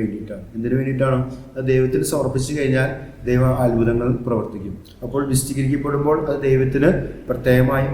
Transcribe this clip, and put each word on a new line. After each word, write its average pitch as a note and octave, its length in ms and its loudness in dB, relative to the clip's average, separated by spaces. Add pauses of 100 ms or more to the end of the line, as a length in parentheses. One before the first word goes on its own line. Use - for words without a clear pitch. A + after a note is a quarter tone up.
വേണ്ടിയിട്ടാണ്. G#2 420 -6 (120)
എന്തിനു A#2+ 240 -2
വേണ്ടിയിട്ടാണ്? C3 400 0 (380)
അത് C3 160 -6
ദൈവത്തിന് C3 400 2
സമർപ്പിച്ചു C3 440 -2
കഴിഞ്ഞാൽ C3 320 2 (400)
ദൈവം B2+ 240 4 (120)
അത്ഭുതങ്ങൾ A#2 440 2 (180)
പ്രവർത്തിക്കും. G#2 480 -4 (300)
അപ്പോൾ C3+ 180 -2 (100)
വിശുദ്ധീകരിക്കപ്പെടുമ്പോൾ C#3 840 0 (140)
അത് C3+ 180 -2
ദൈവത്തിന് C3+ 420 4 (380)
പ്രത്യേകമായി B2+ 640 2